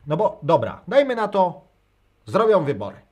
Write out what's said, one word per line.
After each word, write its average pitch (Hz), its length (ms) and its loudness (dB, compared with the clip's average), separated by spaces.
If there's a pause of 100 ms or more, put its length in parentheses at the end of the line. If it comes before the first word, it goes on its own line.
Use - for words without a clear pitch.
No 151 100 -4
bo, 202 260 -2
dobra, 143 460 0
dajmy 262 280 2
na 214 120 -2
to, 190 360 -2 (640)
zrobią 196 380 2
wybory. 104 320 -6 (160)